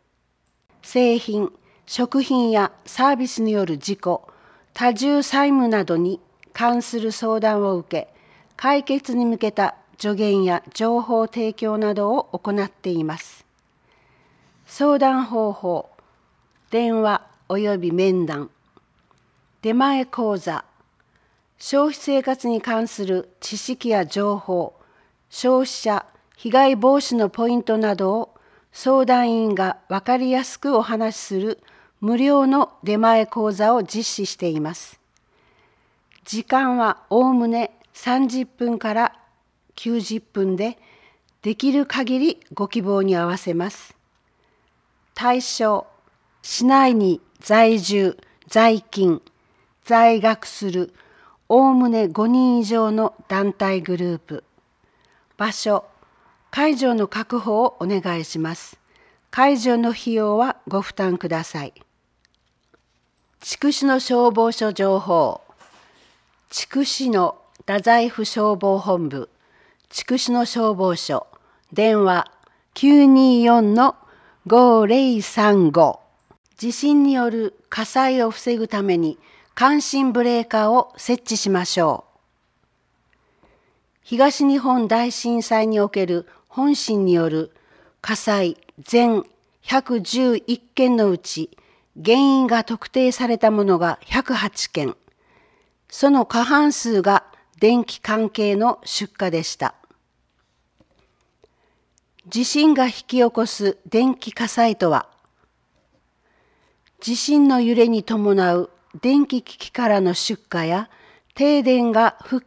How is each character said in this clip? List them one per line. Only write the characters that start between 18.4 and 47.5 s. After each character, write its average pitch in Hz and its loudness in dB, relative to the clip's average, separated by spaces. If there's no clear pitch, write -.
出 226 -2
前 262 0
講 214 -4
座、 160 -8
消 285 0
費 285 -4
生 277 -2
活 262 -4
に 226 -2
関 226 -4
す - -10
る 185 -6
知 - -12
識 247 -8
や 202 0
情 202 -4
報、 180 -6
消 254 0
費 262 -2
者 - -4
被 226 -8
害 269 4
防 262 4
止 247 -4
の 214 0
ポ 233 -4
イ 240 0
ン 240 -2
ト 220 -2
な 214 0
ど 190 -2
を 226 -6
相 262 0
談 247 2
員 220 0
が 190 -4
分 196 -6
か 247 0
り 254 -2
や 254 -2
す - -16
く 277 0
お 220 2
話 220 -4
し - -14
す 190 -6
る 214 -6
無 226 -2
料 277 2
の 269 0
出 208 -2
前 226 4
講 214 -4
座 208 2
を 240 2
実 214 -6
施 - -6
し - -10
て 175 -6
い 156 -4
ま 160 -8
す。 - -20
時 220 -8
間 254 -4
は 220 -4
お 226 0
お 262 0
む 233 0
ね 233 -6
三 262 -2
十 247 -6
分 233 -6
か 214 -6
ら 226 -2
九 233 -4
十 220 -8
分 190 -2
で、 220 -6
で 208 -4
き 269 0
る 277 0
限 254 -2
り 302 0
ご 202 -4
希 233 -4
望 196 0
に 190 2
合 170 -2
わ 175 -4
せ 175 -6
ま 175 -4
す。 - -20
対 247 0
象、 214 -4
市 - -6
内 262 6
に 196 0
在 226 4